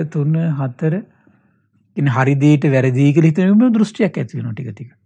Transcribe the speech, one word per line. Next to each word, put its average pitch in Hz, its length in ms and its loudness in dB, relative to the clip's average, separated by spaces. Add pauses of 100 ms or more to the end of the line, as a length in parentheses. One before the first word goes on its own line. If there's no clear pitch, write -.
තුන, 156 260 -2 (200)
හතර 143 440 -4 (1000)
ඉතින් 139 140 0
හරි 131 260 0
දෙයට 147 320 2
වැරදි 135 440 2
කියලා 160 180 4
හිතනකොටම 202 420 2
දෘෂ්ටියක් 214 460 -2
ඇති 131 200 -8
වෙනවා 113 160 -8
ටික 120 160 -10
ටික. 104 200 -16 (160)